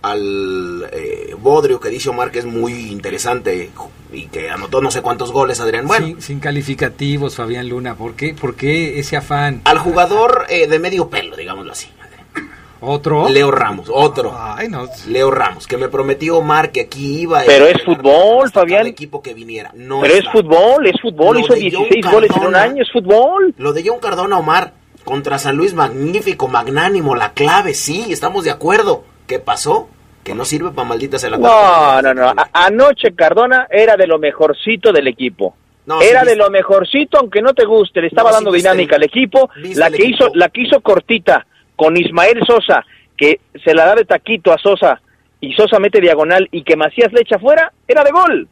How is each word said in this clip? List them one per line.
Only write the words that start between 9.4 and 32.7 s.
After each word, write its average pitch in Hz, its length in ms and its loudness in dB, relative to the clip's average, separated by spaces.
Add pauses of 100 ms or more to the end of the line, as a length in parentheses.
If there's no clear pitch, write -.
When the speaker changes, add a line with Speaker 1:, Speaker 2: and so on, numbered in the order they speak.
Speaker 1:
Al - 120 2
jugador, 180 720 0
eh, 170 180 0
de 160 120 0
medio 180 300 -4
pelo, 95 260 -10
digámoslo 92 380 -14
así, - 160 -16 (120)
Adrián. - 480 -18 (320)
Speaker 2:
¿Otro? 147 480 -2
Speaker 1:
Leo 139 220 4
Ramos, 98 420 -4
otro. 139 440 0
Speaker 2:
Ay, 113 320 -10
no. 127 180 -10 (200)
Speaker 1:
Leo 131 240 0
Ramos, 120 360 -4
que 127 100 -6
me 131 120 -6
prometió 139 480 -2
Omar 156 340 0
que 127 100 -6
aquí 139 400 -8
iba 160 240 0
Speaker 3:
Pero 139 200 6
Speaker 1:
a 165 40 8
Speaker 3:
es 175 140 0
fútbol, 180 600 4
Speaker 1:
hasta 202 160 0
Speaker 3:
Fabián. 180 200 2
Speaker 1:
el 233 60 -2
equipo 147 340 -14
que 123 120 -14
viniera. 113 420 -16
No 135 260 -8
Speaker 3:
Pero 143 120 2
es 196 80 6
Speaker 1:
está. 196 100 -10
Speaker 3:
fútbol, 208 560 4
es - 140 0
fútbol, 190 340 2
Speaker 1:
Lo 240 60 2
Speaker 3:
hizo 226 140 2
Speaker 1:
de 220 40 -2 (120)
John 190 180 -4
Speaker 3:
dieciséis 226 220 2
goles 220 200 4
en 180 60 -2
un 185 40 0 (120)
Speaker 1:
Cardona, 190 100 4
Speaker 3:
año, 262 200 -2
es - 80 -6
fútbol. 254 680 2
Speaker 1:
lo 143 160 -4
de 165 120 -4
John 247 140 -2
Cardona, 196 380 -2
Omar, - 360 -2 (300)
contra 139 360 -6
San 139 180 -4
Luis, 185 160 0
magnífico, 165 760 -4
magnánimo, 151 680 -2
la - 180 -6
clave, 160 400 0
sí, 190 400 -6
estamos 175 320 -6
de 147 60 -2
acuerdo. 202 520 -2 (240)
¿Qué - 120 -6
pasó? - 480 -4 (360)
Que - 100 -12
no 113 100 -10
sirve 156 280 -6
pa' 131 140 -8
maldita 127 340 -6
sea 120 100 -6
la - 80 -4
Speaker 3:
No, 247 120 0
Speaker 1:
cuarta. 170 520 6
Speaker 3:
no, 135 140 2
no. 127 140 2 (120)
A-, 143 80 0 (160)
anoche 233 480 2